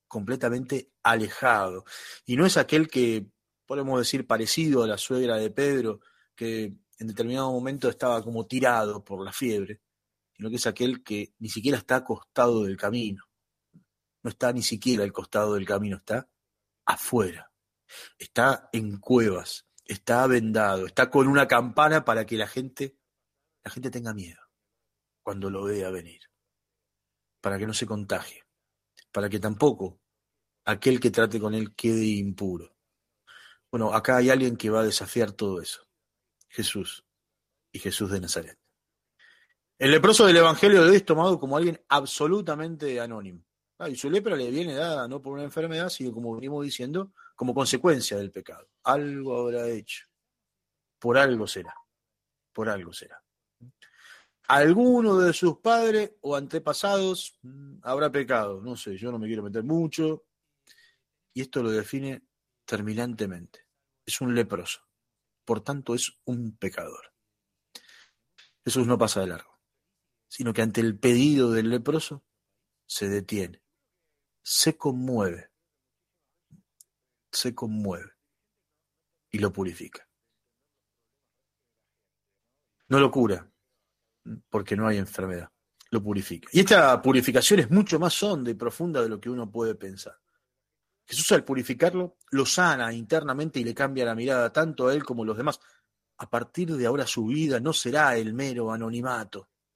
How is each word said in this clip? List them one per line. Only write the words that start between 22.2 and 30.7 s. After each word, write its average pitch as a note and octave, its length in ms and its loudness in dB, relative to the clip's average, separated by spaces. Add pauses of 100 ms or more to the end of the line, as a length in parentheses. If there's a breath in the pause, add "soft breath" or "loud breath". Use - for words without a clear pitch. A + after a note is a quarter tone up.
que A2+ 100 -4
la G#2+ 100 -2
gente, C3+ 500 -10 (640)
la - 80 -16
gente B2 200 -10
tenga A#2 220 -8
miedo F2 280 -14 (840)
cuando G2 260 -8
lo G2 160 -6
vea G2+ 260 -4
venir, E2+ 300 -12 (1200)
para G2 180 -4
que G#2+ 80 -6
no A2 80 -6
se A2 120 -6
contagie, G2+ 560 -8 (680)
para G2+ 160 -4
que G2+ 100 -4
tampoco G#2 600 0 (640)
aquel A#2+ 340 2